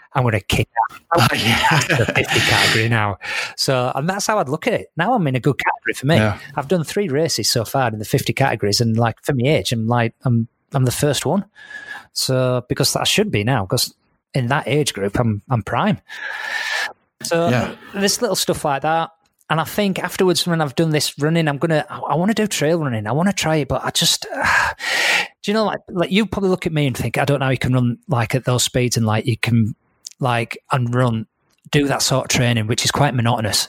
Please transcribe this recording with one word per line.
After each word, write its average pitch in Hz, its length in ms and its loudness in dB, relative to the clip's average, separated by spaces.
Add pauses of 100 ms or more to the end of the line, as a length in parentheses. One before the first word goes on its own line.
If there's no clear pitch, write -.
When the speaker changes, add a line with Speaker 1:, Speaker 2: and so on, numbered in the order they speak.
(140)
Speaker 1:
I'm 131 100 2
gonna 107 160 0
kick - 280 0 (220)
ass. - 100 -20 (320)
I'm 135 80 -2
Speaker 2:
<laughs> - 0 -
Yeah. 139 400 2 (180)
Speaker 1:
the 110 80 2
fifty - 340 0
category 107 480 2
now." 107 300 0 (400)
So, 127 360 0
and 147 160 -4
that's 196 160 -4
how 214 140 0
I'd 156 100 0
look 151 160 -4
at 233 80 0
it. - 220 -4
Now 190 180 0
I'm 185 140 2
in 131 80 0
a 123 40 0
good 139 200 0
category - 360 -2
for - 120 -6
me. 147 80 4
Speaker 2:
Yeah. 107 220 2 (180)
Speaker 1:
I've 143 140 -4
done 175 160 2
three 202 240 -2
races 135 420 0
so 117 140 0
far 131 240 0
in 110 100 -4
the 110 60 -8
fifty - 260 0
categories, 113 480 2
and, 113 180 2
like, 117 260 2
for 156 100 0
my 123 160 0
age, 127 240 0
I'm 113 140 -2
like, 117 260 2 (100)
I'm, 117 240 2 (260)
I'm 131 120 2
the 120 60 2
first - 340 0
one. 180 180 0 (680)
So, 127 560 0
because - 260 0
I - 80 0
should 214 280 2
be 107 120 2
now, 113 220 2
'cause - 280 -2 (400)
in 123 140 0
that 139 200 0
age 139 260 0
group, 101 260 -2
I'm, 110 300 2
I'm 117 120 2
prime. 165 380 0 (1200)
So 170 260 0
Speaker 2:
Yeah. 123 260 0 (180)
Speaker 1:
there's 196 280 0
little 208 140 0
stuff - 300 -2
like 139 180 -2
that. 165 280 0 (380)
And 160 120 2
I - 20 0
think 196 360 -2
afterwards, 180 460 0
when 165 140 0
I've 147 160 -2
done 165 140 2
this 151 300 0
running, 160 280 2
I'm 143 100 0
gonna, 160 320 0
I, 113 100 -12
I - 160 -4
wanna 185 180 2
do 214 140 0
trail 160 320 0
running. 117 280 -4
I 107 60 -2
wanna 175 200 2
try 160 240 0
it, 135 120 -2
but 131 160 -4
I - 60 -4
just, - 380 0
<sighs> - 1120 -2
do 202 100 -2
you - 20 2
know, 220 120 2
like, - 140 -2 (100)
like, 175 220 -2
you 208 140 4
probably 196 240 -2
look 180 180 0
at 165 60 -4
me 147 120 2
and 123 120 -2
think, - 200 -4
I 139 80 0
don't 143 140 2
know 135 60 0
how 131 60 2
you 127 60 2
can 127 160 0
run, 123 240 2 (120)
like, 120 260 0
at 127 100 -2
those 123 180 2
speeds 123 340 0
and, 117 80 2
like, 107 200 0
you 120 120 0
can 113 360 2 (460)
like, 120 380 -2 (140)
and 120 220 0
run, 117 340 2 (440)
do 147 160 2
that 123 140 0
sort 131 240 0
of - 40 -6
training, 117 380 2
which 113 180 -2
is - 60 0
quite 143 220 2
monotonous. 117 560 0